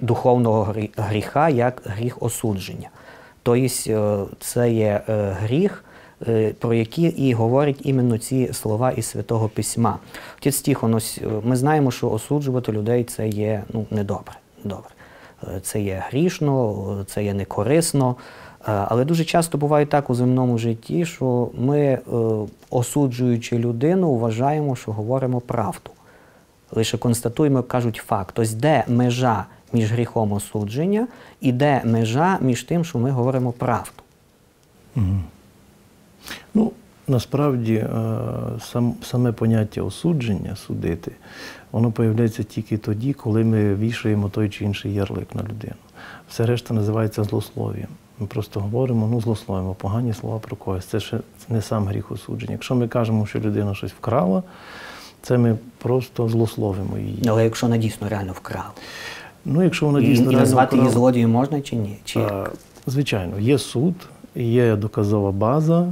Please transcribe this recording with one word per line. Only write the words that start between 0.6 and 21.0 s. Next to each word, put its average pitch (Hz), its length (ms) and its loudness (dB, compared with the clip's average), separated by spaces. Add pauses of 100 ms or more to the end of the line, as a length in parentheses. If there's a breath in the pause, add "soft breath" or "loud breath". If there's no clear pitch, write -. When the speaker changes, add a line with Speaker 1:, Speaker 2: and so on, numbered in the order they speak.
Speaker 1:
грі-, 107 320 -2
гріха, 107 520 0
як 123 360 0
гріх 113 380 -6
осудження. 107 640 -4 (540 loud breath)
Тобто, 123 240 2 (220)
е, 104 360 0 (160)
це 120 320 0
є, 107 360 2
е, 104 320 -2
гріх, 147 440 -2 (440 loud breath)
е, 110 300 2
про 117 160 0
який 117 300 0
і 139 280 2
говорять 131 500 2
іменно 123 360 2
ці 123 340 -2
слова 113 380 0
із 113 160 -4
Святого 110 420 -2
Письма. 110 500 -2 (400 loud breath)
Отець - 220 0
Тихон, 120 340 2
ось, - 280 -4
е, - 60 -4 (160)
ми 127 120 2
знаємо, 139 340 4
що 120 200 -2
осуджувати 127 640 -2
людей — 113 320 0
це 110 240 -4
є, 104 340 -2 (100)
ну, 110 180 -4
недобре, 104 440 -4 (300)
недобре. 98 260 -8 (520 loud breath)
Е, 92 200 -8
це - 180 -4
є 95 280 -4
грішно, 135 760 0 (160)
е, 98 40 -8
це 104 200 -4
є 101 100 0
некорисно. 127 800 0 (520 loud breath)
Е, 110 40 0 (160)
але 120 160 2
дуже 165 200 2
часто 170 340 0
буває 147 280 4
так 143 240 0
у 123 40 2
земному 123 440 2
житті, 117 480 -2